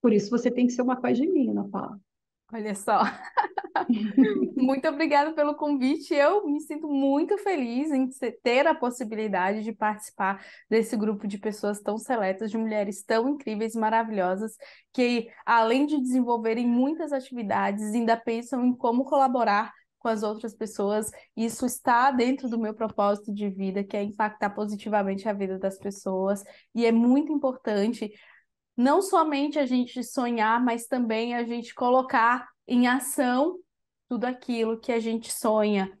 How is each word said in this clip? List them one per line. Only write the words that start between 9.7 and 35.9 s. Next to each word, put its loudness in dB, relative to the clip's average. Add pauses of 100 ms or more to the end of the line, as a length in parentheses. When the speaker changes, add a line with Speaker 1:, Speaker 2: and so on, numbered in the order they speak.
Speaker 2:
participar -4 (260)
desse 2
grupo -2
de -6
pessoas -4
tão -4
seletas, -2
de -6
mulheres -4
tão 0
incríveis, -4
maravilhosas, 0 (380)
que, 0 (160)
além 4
de 0
desenvolverem 0
muitas 0
atividades, -4
ainda 2
pensam -4
em 4
como 0
colaborar 2 (280)
com -4
as -2
outras -6
pessoas. -2 (260)
Isso -2
está 4
dentro 0
do -2
meu -2
propósito -2
de -4
vida, -4
que -6
é -2
impactar -4
positivamente -2
a -2
vida -4
das -4
pessoas. -4 (320)
E 2
é 4
muito 4
importante -2 (680)
não 4
somente 2
a 2
gente 0
sonhar, 0
mas 0
também -2
a -2
gente -8
colocar 2 (200)
em 4
ação 0 (520)
tudo -2
aquilo -2
que -6
a 2
gente -4
sonha. 2 (100)